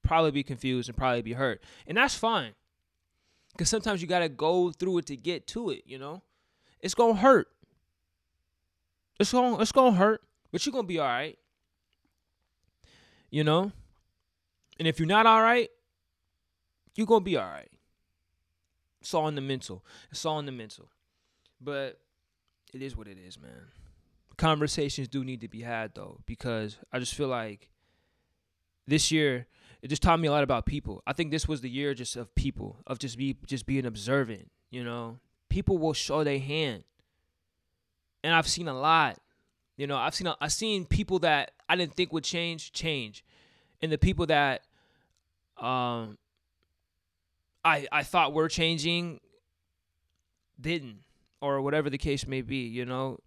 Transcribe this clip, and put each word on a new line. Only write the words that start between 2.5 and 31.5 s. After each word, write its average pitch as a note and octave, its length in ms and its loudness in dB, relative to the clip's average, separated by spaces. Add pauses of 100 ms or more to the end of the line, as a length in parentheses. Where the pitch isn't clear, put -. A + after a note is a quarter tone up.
'Cause E3+ 140 0
sometimes G#3 320 -2
you E3+ 60 -8
gotta F3 200 2
go E3 440 2
through F3+ 260 0
it E3 80 -2
to C#3+ 100 -10
get D3+ 320 -6
to A3+ 220 -6
it, - 160 -8
you C3 100 -14
know? D3 260 -12 (580)
It's F#3+ 140 -4
gonna A#3 200 6
hurt. A3 340 8 (1700)
It's - 140 2
gonna, B3 300 2
it's A3+ 100 0
gonna B3+ 240 8
hurt, G#3 260 4 (280)
but - 160 -2
you're C#4+ 60 -2
gonna A#3+ 140 -2
be E3+ 120 -2
all D3 80 0
right. C3 320 -4 (1900)
You D3 120 0
know? E3+ 300 4 (1040)
And D#3+ 80 -2
if D#3+ 120 0
you're E3 100 0
not G#3+ 160 6
all A3 160 8
right, A#3 300 4 (1200)
you're G#3+ 120 -2
gonna G#3+ 180 6
be F3+ 120 -2
all G2 120 -2
right. C#2+ 220 -14 (1300)
It's - 140 -10
all D#3 140 2
in D#3 60 -4
the C#3+ 60 -6
mental. C3 420 -8 (280)
It's - 160 -8
all D#3 140 -2
in C#3+ 60 -10
the C3+ 60 -10
mental. A2+ 380 -18 (680)
But C#3 440 -8 (720)
it C3 80 -12
is C3+ 140 -10
what G#2+ 120 -12
it F#2+ 80 -20
is, F#2 220 -20
man. B1 300 -20 (680)
Conversations D3 680 0
do C3+ 160 -6
need B2+ 200 -10
to A#2 60 -14
be A2 120 -16
had, A2+ 340 -8
though, G2 320 -16
because A2 520 -6 (140)
I C3 60 -4
just B2 160 -6
feel C#3+ 140 -4
like A2+ 420 -8 (1120)
this D3+ 280 2
year, C#3 340 0 (340)
it - 80 -18
just C#3 140 -2
taught E3+ 160 6
me E3 80 0
a C#3+ 60 2
lot D3 100 4
about B2+ 240 0
people. B2 400 -6
I C3 60 -2
think D#3 180 -2
this D3+ 160 -2
was D#3 140 -4